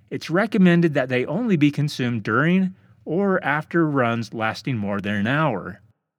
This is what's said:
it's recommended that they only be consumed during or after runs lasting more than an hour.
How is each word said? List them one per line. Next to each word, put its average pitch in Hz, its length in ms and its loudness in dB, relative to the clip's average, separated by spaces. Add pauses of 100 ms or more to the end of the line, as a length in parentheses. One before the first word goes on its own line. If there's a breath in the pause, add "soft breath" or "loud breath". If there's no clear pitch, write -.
(100 soft breath)
it's - 180 -8
recommended 175 640 4
that 131 140 0
they 127 160 0
only 202 320 -2
be 143 140 4
consumed 127 540 -4
during 175 500 2 (300 loud breath)
or 190 400 -2
after 151 420 0
runs 117 480 0
lasting 110 420 -4
more 101 240 -4
than 101 140 -4
an 104 120 -2
hour. 117 540 -2 (380)